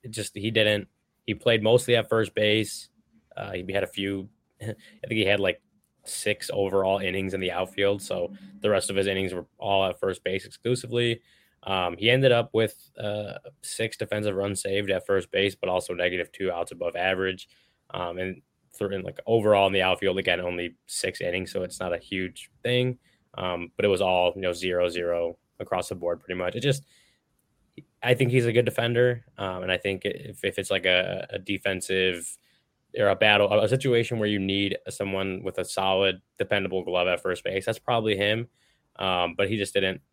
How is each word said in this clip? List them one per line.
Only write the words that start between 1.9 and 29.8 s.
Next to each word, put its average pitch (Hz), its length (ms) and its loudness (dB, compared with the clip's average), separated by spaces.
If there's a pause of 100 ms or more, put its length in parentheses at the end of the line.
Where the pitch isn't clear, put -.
at 110 140 0
first 110 240 2
base. 107 560 0 (480)
Uh, 101 160 -8
he 92 180 -6
had 98 120 0
a 90 40 -2
few, 98 400 -6 (180)
<laughs> - 160 -20
I 107 40 -14
think 110 120 -8 (340)
he 107 120 0
had, 101 160 2
like, 95 220 0 (420)
six - 480 -4
overall 98 480 2
innings 95 340 -2
in 98 60 -4
the 92 120 -2
outfield. 98 500 -2
So 87 320 -6 (260)
the 107 100 0
rest 98 200 2
of 98 80 -2
his 98 100 2
innings 95 260 -2
were 90 120 -8 (120)
all 98 280 2
at 92 120 -2
first 95 280 -4
base 95 200 -2
exclusively. 120 760 -2 (420)
Um, 90 340 -2
he 110 120 2
ended 131 240 6
up 117 200 2
with, 110 220 2 (240)
uh, 104 360 -6 (260)
six - 340 -6
defensive 107 400 -2
runs 98 260 -2
saved 98 280 -2
at 92 160 0
first 98 260 0
base, 95 240 2
but 92 140 -6
also 90 240 -2
negative 87 400 -2
two 95 180 -4
outs 85 220 -6
above 85 240 -6
average. 95 500 -2 (440)
Um, 90 260 -6
and 92 240 -6 (360)
th-, 101 140 -4
and, 95 140 -6
like, - 200 -12
overall 104 420 6
in 95 60 2
the 95 100 4
outfield, 92 340 2
again, 90 240 0
only 87 340 -6 (120)
six - 340 -4
innings. 90 320 -4
So 92 100 -2
it's 90 160 -10
not 90 140 -2
a 87 40 -2
huge 92 540 -8 (100)
thing. 123 360 0 (380)
Um, 87 420 -6
but - 80 2
it 104 40 6
was 92 120 4
all, 90 340 4
you 95 60 -8
know, 92 100 0
zero 87 380 0
zero 85 480 -2 (240)
across 92 260 -4
the 101 80 -8
board, 85 240 -4
pretty 90 180 -8
much. 90 180 -4
It 123 60 -4
just, 139 220 0 (1200)
I 123 120 4
think 120 160 2
he's 120 160 4
a 120 40 2
good 120 140 6
defender. 120 580 0 (140)
Um, 92 260 -6
and 92 80 -2
I 92 60 2
think 98 260 -2